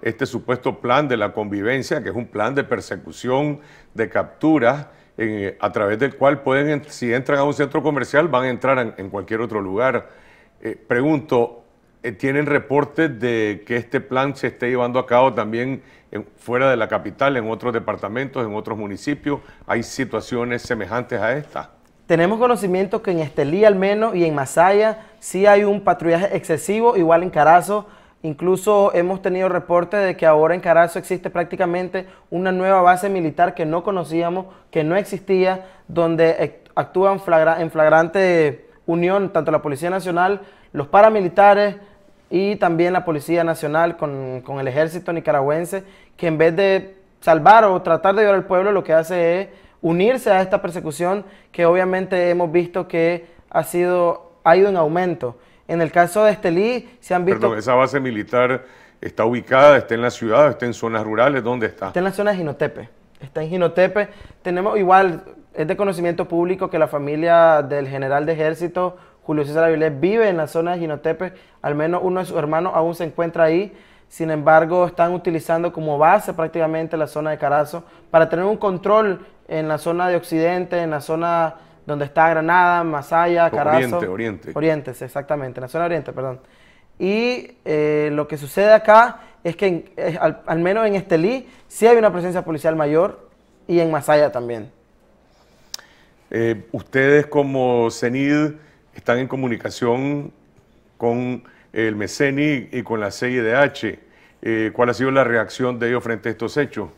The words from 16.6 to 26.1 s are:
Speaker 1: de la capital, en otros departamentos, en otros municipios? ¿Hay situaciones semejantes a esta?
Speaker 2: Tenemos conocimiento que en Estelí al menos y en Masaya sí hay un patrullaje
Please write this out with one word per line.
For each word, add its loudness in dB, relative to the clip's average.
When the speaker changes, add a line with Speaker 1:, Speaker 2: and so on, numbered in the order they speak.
Speaker 1:
de 2
la -2
capital, -2
en -4
otros -4
departamentos, -6
en -8
otros -8
municipios? -6
¿Hay -2
situaciones -6
semejantes -6
a 0
esta? -8
Speaker 2:
Tenemos 2
conocimiento 0
que -4
en -2
Estelí 0
al 6
menos 0
y 2
en 0
Masaya 2
sí 0
hay 6
un 0
patrullaje 0